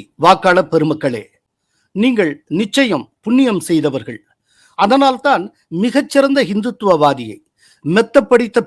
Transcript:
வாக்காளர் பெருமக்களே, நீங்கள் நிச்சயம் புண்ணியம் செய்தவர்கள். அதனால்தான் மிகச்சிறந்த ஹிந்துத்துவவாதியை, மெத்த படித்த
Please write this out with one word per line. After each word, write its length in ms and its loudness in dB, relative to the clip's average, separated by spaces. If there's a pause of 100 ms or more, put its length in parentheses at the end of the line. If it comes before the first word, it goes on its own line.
(160)
வாக்காளர் 560 2
பெருமக்களே, 500 -2 (720)
நீங்கள் 560 -2
நிச்சயம் 580 -2 (140)
புண்ணியம் 400 0
செய்தவர்கள். 580 -4 (560)
அதனால்தான் 720 2 (240)
மிகச்சிறந்த 760 0
ஹிந்துத்துவவாதியை, 960 -2 (460)
மெத்த 380 2
படித்த 440 0